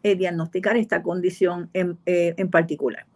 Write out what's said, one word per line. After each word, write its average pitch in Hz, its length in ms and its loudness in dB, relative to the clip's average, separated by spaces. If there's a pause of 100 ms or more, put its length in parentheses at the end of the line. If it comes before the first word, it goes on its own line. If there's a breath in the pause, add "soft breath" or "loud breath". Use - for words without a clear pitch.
eh, 202 120 4
diagnosticar 185 600 -2
esta - 260 0
condición 175 720 -2
en, 180 320 -2
eh, 175 320 2
en 185 120 -2
particular. 165 640 0